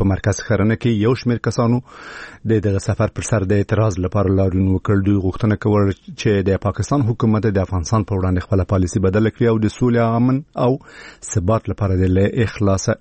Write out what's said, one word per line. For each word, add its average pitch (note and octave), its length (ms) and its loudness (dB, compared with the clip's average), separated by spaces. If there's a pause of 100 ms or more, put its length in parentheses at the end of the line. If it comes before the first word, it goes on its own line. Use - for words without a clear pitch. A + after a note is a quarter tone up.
په G2+ 120 2
مرکز F#2+ 320 -2
ښرنه G#2+ 380 0
کې A#2+ 80 2 (160)
یو B2 160 2
شمېر A#2+ 260 -2
کسانو A#2+ 320 0 (720)
د G#2+ 140 2
دغه G2 180 -2
سفر G#2+ 320 0
پر F#2 140 -8
سر G2 200 0
د - 20 2 (100)
اعتراض G2+ 420 0
لپاره F#2+ 320 0
لاریون F#2+ 320 2
وکړ. F#2+ 280 0 (120)
دوی G2+ 160 4
غوښتنه G#2 400 0
کوله G#2 280 2 (280)
چې G2 300 2
د F#2 160 0
پاکستان G#2 340 -2 (100)
حکومت A2 400 0
د G2 160 0
افغانستان F#2 380 -2
په G#2 100 -4
وړاندې F#2 320 0
خپله F#2+ 180 2 (100)
پالیسي F#2 340 0
بدله G#2+ 220 2
کړي - 180 0
او A2+ 100 2
د G#2+ 80 0 (120)
سولې، A#2+ 220 2 (160)
امن B2+ 260 2 (240)
او B2+ 60 2 (640)
ثبات G#2+ 280 0 (100)
لپاره F#2+ 240 -2
د F#2 80 2 (140)
له G2 60 4 (220)
اخلاصه G2 540 0